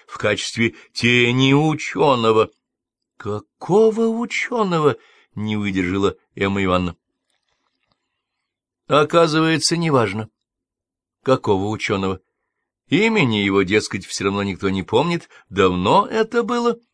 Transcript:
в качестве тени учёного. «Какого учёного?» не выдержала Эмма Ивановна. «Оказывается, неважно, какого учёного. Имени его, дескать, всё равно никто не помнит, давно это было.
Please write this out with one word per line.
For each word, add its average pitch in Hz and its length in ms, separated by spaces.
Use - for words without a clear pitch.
в - 140
качестве 110 560
тени 123 600
учёного. 139 1000
«Какого 208 880
учёного?» 220 920
не 107 240
выдержала 95 600
Эмма 98 280
Ивановна. 90 320
«Оказывается, 160 920
неважно, 117 540
какого 107 420
учёного. 98 560
Имени 175 480
его, 98 260
дескать, 101 420
всё - 200
равно 98 180
никто 98 260
не 95 140
помнит, 165 460
давно 95 560
это 226 380
было. 233 360